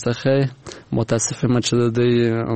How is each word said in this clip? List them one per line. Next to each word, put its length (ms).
څخه 440
متاسف 520
یم 140
چې 160
د 200
دوی 200